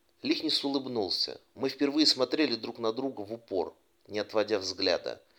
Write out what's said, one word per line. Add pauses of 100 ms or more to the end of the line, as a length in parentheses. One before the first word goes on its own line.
(220)
Лихнис
улыбнулся. (140)
Мы
впервые
смотрели
друг
на
друга
в
упор, (320)
не
отводя
взгляда. (180)